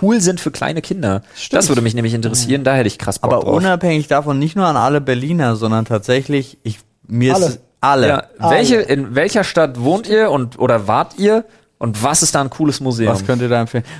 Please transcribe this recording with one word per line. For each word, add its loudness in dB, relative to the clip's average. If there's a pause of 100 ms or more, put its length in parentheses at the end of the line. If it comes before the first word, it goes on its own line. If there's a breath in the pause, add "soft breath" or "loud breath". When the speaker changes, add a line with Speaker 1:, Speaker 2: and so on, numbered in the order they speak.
Speaker 1:
cool 2
sind 0
für -6
kleine -6
Kinder. -4 (140 loud breath)
Speaker 2:
Stimmt. -6
Speaker 1:
Das 2
würde 2
mich 0
nämlich -2
interessieren, -2
da 2
hätte 2
ich -4
krass -6
Bock -2
Speaker 3:
Aber 2
Speaker 1:
drauf. 0
Speaker 3:
unabhängig 0
davon, 0
nicht -2
nur 2
an 2
alle 2
Berliner, 0
sondern 0
tatsächlich, -2
ich, -8 (280)
mir 2
Speaker 2:
Alle. 2
Speaker 3:
ist -4 (200)
alle. 4
Speaker 1:
Ja, 0 (160)
Speaker 2:
Alle. 2
Speaker 1:
welche, 2
in -2
welcher 0
Stadt 2
wohnt 0
ihr 4
und, -2
oder 2
wart 0
ihr? 2 (360 soft breath)
Und -4
was 2
ist 0
da 2
ein -4
cooles -2
Museum? 0
Speaker 3:
Was -4
könnt 0
ihr 0
da 2
empfehlen? -4 (140 loud breath)